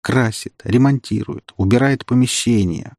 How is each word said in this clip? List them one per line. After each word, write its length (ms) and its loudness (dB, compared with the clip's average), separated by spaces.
красит, 640 -2
ремонтирует, 920 0
убирает 500 2
помещения, 920 0